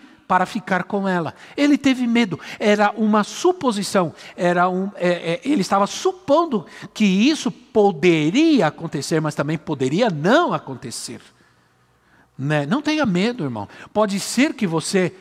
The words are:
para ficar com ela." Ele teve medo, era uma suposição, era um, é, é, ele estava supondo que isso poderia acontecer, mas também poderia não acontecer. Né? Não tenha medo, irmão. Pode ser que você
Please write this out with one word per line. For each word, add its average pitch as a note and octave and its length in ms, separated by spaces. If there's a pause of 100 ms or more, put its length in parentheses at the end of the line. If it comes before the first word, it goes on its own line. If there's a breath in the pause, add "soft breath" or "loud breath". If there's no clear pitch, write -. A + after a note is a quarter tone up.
(280 loud breath)
para F#3 160
ficar F3+ 400
com G3 240
ela." F3 260 (220 loud breath)
Ele C#4+ 220
teve B3+ 280
medo, A#3 320 (220 loud breath)
era G#3 320
uma G#3+ 320
suposição, G#3 920 (220 loud breath)
era F3 320
um, F#3 280
é, F3 120
é, E3+ 340
ele C4+ 200
estava G3 240
supondo D#4 800 (260 loud breath)
que - 140
isso G#3 440
poderia F#3 1160
acontecer, D#3 520
mas D#3 160
também D3+ 220
poderia D#3+ 540
não G#3 420
acontecer. B2 720 (1160 soft breath)
Né? D3 260
Não G#3 140
tenha D4+ 240
medo, A3 380
irmão. A2+ 260 (240 loud breath)
Pode G3+ 280
ser - 340
que - 100
você E3+ 560